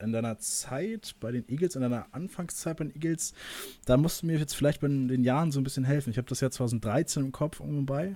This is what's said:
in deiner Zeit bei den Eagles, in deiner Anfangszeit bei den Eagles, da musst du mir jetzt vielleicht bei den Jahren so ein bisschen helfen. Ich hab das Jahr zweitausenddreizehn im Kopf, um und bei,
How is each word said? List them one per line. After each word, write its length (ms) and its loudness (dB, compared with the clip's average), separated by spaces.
in 100 -2
deiner 280 -2
Zeit 800 -6
bei 120 -6
den 160 -2
Eagles, 280 0
in 60 -2
deiner 300 0
Anfangszeit 640 -6
bei 80 -4
den 100 -8
Eagles, 380 -2
da 120 8
musst 240 4
du 60 -2
mir 100 4
jetzt 180 -2
vielleicht 260 2
bei 60 2
den 360 4
Jahren 280 4
so 80 0
ein 40 2
bisschen 200 0
helfen. 260 2
Ich 80 -2
hab 100 -2
das 140 -4
Jahr 100 4
zweitausenddreizehn 760 0
im 60 -2
Kopf, 280 -4
um 180 -2
und 80 0
bei, 300 -2